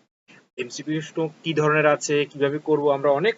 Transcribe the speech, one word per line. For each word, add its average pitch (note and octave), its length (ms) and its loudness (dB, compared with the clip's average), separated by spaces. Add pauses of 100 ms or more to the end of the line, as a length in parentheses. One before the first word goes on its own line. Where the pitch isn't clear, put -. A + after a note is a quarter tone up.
(560)
এমসিকিউ C#3+ 380 -8
প্রশ্ন D#3+ 340 -6 (140)
কি E3 120 -4
ধরনের D3+ 320 2
আছে, D3 380 2
কিভাবে C#3+ 340 -2
করব, D3 320 0
আমরা C#3 200 0
অনেক F3+ 260 2